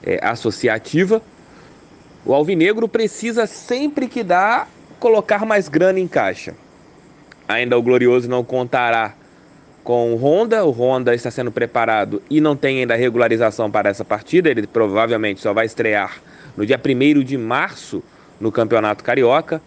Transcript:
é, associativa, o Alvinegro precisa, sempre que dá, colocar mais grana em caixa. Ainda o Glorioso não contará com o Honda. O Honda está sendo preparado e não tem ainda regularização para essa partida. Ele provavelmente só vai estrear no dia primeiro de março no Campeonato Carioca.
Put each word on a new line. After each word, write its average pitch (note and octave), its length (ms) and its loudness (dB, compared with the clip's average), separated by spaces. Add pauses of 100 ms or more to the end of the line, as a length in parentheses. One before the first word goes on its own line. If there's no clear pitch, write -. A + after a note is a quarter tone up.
é, F#2 240 -2
associativa, A#2 960 -2 (1040)
o B2+ 80 2
Alvinegro F#3 540 2
precisa, A3 580 -2
sempre C4+ 600 -6
que A#3 160 -6
dá, F#3+ 440 0 (320)
colocar G#3 460 2
mais G#3 220 0
grana F3+ 320 2
em F3+ 80 -2
caixa. F#2+ 480 -4 (920)
Ainda A#2+ 300 0
o A#2+ 40 2
Glorioso B2 480 2
não B2 140 -2
contará A#2+ 680 -2 (720)
com A#2 300 0
o - 20 0
Honda. G3+ 500 2
O D3+ 60 4
Honda B2 420 0
está A#2+ 160 -4
sendo A#2+ 220 -6
preparado A2 760 -2
e D3+ 100 2
não D3+ 160 2
tem C3+ 240 -2
ainda A#2+ 160 0
regularização A2+ 760 2
para G#2 200 2
essa G2+ 160 -6
partida. D#3+ 440 0
Ele A#2 160 0
provavelmente A2 760 0
só G#2 120 -2
vai A2+ 120 2
estrear G#2+ 560 -2 (340)
no G#2 100 -2
dia B2+ 120 2
primeiro C#3 460 2
de C3 140 -4
março B2 640 -6 (380)
no G#2+ 140 -4
Campeonato G#2+ 500 0
Carioca. C3+ 640 0